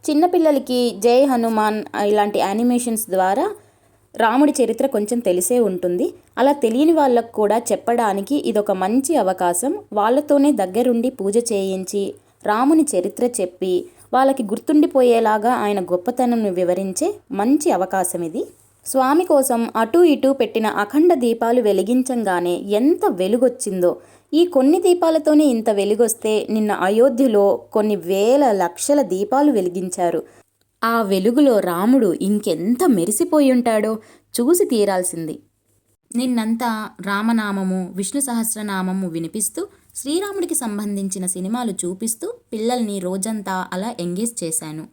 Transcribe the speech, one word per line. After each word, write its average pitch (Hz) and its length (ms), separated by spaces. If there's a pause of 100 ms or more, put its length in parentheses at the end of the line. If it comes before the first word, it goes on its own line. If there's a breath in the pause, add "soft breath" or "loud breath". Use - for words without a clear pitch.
చిన్నపిల్లలకి 294 880
జై 240 260
హనుమాన్ 220 580 (220)
ఇలాంటి 208 340
యానిమేషన్స్ 233 720
ద్వారా 190 420 (640 soft breath)
రాముడి 262 360 (100)
చరిత్ర 226 240
కొంచెం 214 320
తెలిసే 185 400
ఉంటుంది. 185 540 (240 soft breath)
అలా 269 140
తెలియని 285 400
వాళ్ళకు 247 400
కూడా 214 260
చెప్పడానికి 220 800
ఇదొక 208 360
మంచి 214 440
అవకాశం. 190 640 (140)
వాళ్ళతోనే 277 580
దగ్గరుండి 233 580
పూజ 202 280
చేయించి, 196 760 (300 soft breath)
రాముని 269 400 (120)
చరిత్ర 196 280 (160)
చెప్పి, 180 440 (280 loud breath)
వాళ్ళకి 269 300
గుర్తుండిపోయేలాగా 226 1080
ఆయన 208 300
గొప్పతనం 226 680
వివరించే 185 640 (160)
మంచి 269 400
అవకాశం 185 520
ఇది. 170 220 (400)
స్వామి 269 400
కోసం 254 500
అటూ 226 280
ఇటూ 269 300
పెట్టిన 226 320
అఖండ 294 480
దీపాలు 240 480
వెలిగించంగానే 202 960
ఎంత 240 500
వెలుగొచ్చిందో! 202 920 (380 loud breath)
ఈ 339 120
కొన్ని 311 360
దీపాలతోనే 320 600
ఇంత 233 260
వెలుగొస్తే, 214 800
నిన్న 214 220
అయోధ్యలో 214 880 (140)
కొన్ని 214 220
వేల 208 560
లక్షల 196 500
దీపాలు 226 500
వెలిగించారు. 180 720 (600 soft breath)
ఆ 233 180
వెలుగులో 220 580
రాముడు 190 640
ఇంకెంత 202 560 (100)
మెరిసిపోయి 262 640
ఉంటాడో 220 420 (480 loud breath)
చూసి 339 240
తీరాల్సింది. 185 760 (760)
నిన్నంతా 233 760 (120)
రామనామము, 196 920
విష్ణు 202 260
సహస్రనామము 196 880
వినిపిస్తూ, 165 580 (280 soft breath)
శ్రీరాముడికి 359 600
సంబంధించిన 202 720
సినిమాలు 196 460
చూపిస్తూ 220 600 (200)
పిల్లల్ని 220 460
రోజంతా 190 760
అలా 202 260
ఎంగేజ్ 185 440
చేశాను. 156 500